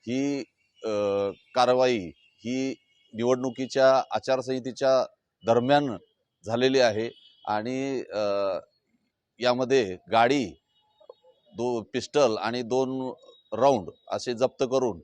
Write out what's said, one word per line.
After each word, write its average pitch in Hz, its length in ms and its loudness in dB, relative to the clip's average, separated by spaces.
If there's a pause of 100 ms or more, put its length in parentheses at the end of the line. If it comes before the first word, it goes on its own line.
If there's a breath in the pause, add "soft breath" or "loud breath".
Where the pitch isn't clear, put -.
ही, 139 420 -4 (400)
अ, 113 60 -6 (640)
कारवाई 123 600 2
ही 131 580 -8 (380)
निवडणुकीच्या 127 1000 2
आचारसंहितेच्या 127 920 -2 (400)
दरम्यान 120 520 2 (480)
झालेली 131 340 2
आहे 113 300 2 (380)
आणि, 127 560 -4 (100)
अ, 101 60 -4 (1200)
यामध्ये 123 580 2 (140)
गाडी, 120 340 2 (1120)
दो-, 120 260 -4 (100)
पिस्टल 123 440 2
आणि 117 240 -4
दोन 127 520 -2 (460)
राऊंड 120 300 4 (220)
असे 113 220 -4
जप्त 120 300 0
करून 123 400 0